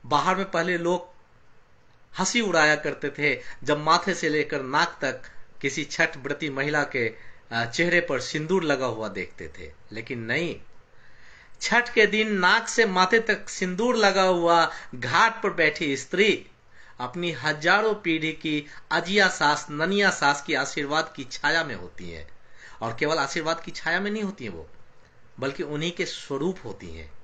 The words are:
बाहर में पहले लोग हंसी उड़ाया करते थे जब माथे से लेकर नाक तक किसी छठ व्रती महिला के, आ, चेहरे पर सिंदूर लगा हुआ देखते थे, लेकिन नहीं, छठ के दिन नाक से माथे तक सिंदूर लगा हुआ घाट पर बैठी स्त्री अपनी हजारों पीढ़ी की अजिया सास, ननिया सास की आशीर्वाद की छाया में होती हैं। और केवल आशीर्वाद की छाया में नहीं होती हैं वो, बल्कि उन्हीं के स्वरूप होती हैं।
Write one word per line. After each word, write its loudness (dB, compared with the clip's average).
बाहर 4
में -4
पहले 0
लोग -2
हंसी 2
उड़ाया 6
करते -4
थे 0
जब 2
माथे 4
से -2
लेकर 0
नाक 0
तक -4
किसी -2
छठ 0
व्रती -6
महिला 0
के, -2
आ, 0
चेहरे 2
पर -2
सिंदूर -2
लगा 0
हुआ -4
देखते -8
थे, -14
लेकिन -8
नहीं, -4
छठ 2
के 8
दिन 2
नाक 4
से 4
माथे 4
तक -2
सिंदूर 0
लगा 4
हुआ 4
घाट 2
पर 2
बैठी 2
स्त्री 2
अपनी -4
हजारों 2
पीढ़ी -2
की -2
अजिया 4
सास, 2
ननिया 2
सास 2
की -4
आशीर्वाद -2
की -10
छाया 0
में -6
होती -10
हैं। -12
और -4
केवल 2
आशीर्वाद -2
की -12
छाया -2
में -2
नहीं -4
होती -8
हैं -6
वो, -14
बल्कि -4
उन्हीं -4
के -2
स्वरूप -4
होती -12
हैं। -12